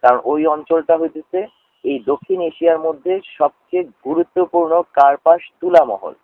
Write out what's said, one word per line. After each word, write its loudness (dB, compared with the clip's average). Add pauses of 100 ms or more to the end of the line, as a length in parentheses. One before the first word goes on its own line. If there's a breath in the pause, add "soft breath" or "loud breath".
কারণ 4
ওই -2
অঞ্চলটা 0
হইতেছে -8 (360)
এই -6
দক্ষিণ -4
এশিয়ার 0
মধ্যে -4 (180)
সবচেয়ে -4
গুরুত্বপূর্ণ -2
কার্পাস 2 (200)
তুলা 4
মহল। -8 (100)